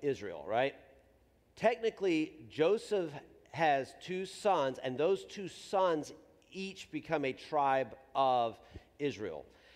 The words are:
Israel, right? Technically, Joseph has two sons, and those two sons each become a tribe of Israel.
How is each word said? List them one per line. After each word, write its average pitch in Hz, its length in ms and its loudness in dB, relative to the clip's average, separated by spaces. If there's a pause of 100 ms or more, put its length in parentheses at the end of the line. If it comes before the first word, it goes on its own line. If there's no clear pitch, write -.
Israel, 101 460 -4
right? 123 260 2 (840)
Technically, 196 800 2 (160)
Joseph 175 600 2 (400)
has 143 420 2 (100)
two 185 220 -6
sons, 147 580 0
and 127 140 -4
those 185 280 2
two 196 220 -10
sons 170 640 0 (400)
each 190 400 -10
become 156 320 -2
a 131 100 0
tribe 135 640 0 (200)
of 127 420 2 (400)
Israel. 98 480 -4 (300)